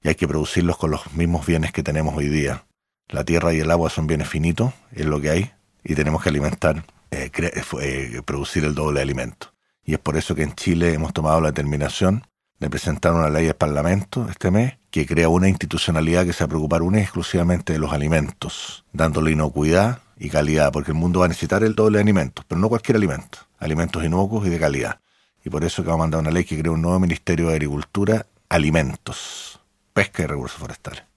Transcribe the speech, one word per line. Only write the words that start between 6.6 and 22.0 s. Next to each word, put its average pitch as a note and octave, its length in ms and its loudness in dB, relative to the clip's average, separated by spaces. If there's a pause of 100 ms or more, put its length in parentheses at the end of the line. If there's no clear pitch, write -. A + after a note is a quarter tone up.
eh, D#2 200 -8
cre-, - 240 -4
eh, - 80 -6
fu-, - 180 -10
eh, C2 440 -6
producir C#2+ 400 -2
el D2+ 100 0
doble C#2+ 260 0
de - 20 0
alimentos. B1+ 500 -6 (320)
Y - 80 -2
es D2+ 60 0
por D#2 180 -2
eso D#2+ 180 -2
que D#2 100 -2
en D2 100 -6
Chile E2+ 400 2
hemos D#2+ 180 -2
tomado D#2 300 2
la D#2 60 4
determinación D2 760 0 (320)
de D2 120 -4
presentar E2+ 420 0
una E2 160 4
ley D#2 200 2
al D2+ 60 0
Parlamento E2+ 760 0
este F#2 200 -2
mes A#2 280 2 (120)
que D#2 140 0
crea E2 240 2
una F2+ 180 4
institucionalidad E2+ 760 0
que F2 80 -2
se - 100 -4
va D#2+ 40 0
a - 20 -4
preocupar D#2 320 0
única F#2+ 200 2
y G2 40 2
exclusivamente F2 680 0
de D#2 40 -2
los D2+ 140 -2
alimentos, D2+ 1000 -4
dándole D#2 380 2
inocuidad D#2 640 2 (180)
y C#2+ 140 -8
calidad, D2+ 420 4
porque D2 200 -4
el D2+ 40 0
mundo F2 240 2
va F2+ 60 6
a - 20 4
necesitar E2+ 340 0
el A2 120 2
doble G#2+ 240 4
de G#2 60 4